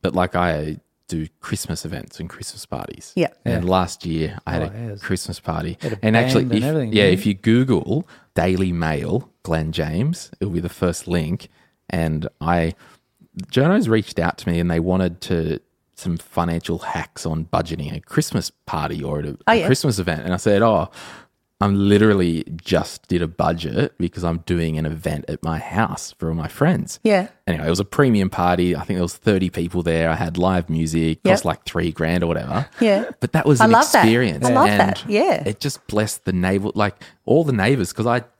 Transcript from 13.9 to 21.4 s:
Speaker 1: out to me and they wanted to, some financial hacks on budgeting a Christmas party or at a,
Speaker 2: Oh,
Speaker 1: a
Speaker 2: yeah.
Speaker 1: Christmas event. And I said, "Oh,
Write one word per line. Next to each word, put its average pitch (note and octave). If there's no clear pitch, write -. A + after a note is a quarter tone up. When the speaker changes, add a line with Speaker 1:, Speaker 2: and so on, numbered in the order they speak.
Speaker 1:
out E2+
to -
me E2+
and F2
they E2
wanted F2+
to, E2
some E2+
financial E2+
hacks -
on D#2+
budgeting D#2+
a -
Christmas -
party D2+
or D2
at D3
a, -
Speaker 2:
Oh, A3
Speaker 1:
a -
Speaker 2:
yeah. F3+
Speaker 1:
Christmas B2
event. E2+
And F2+
I F#2
said, G2+
"Oh, G2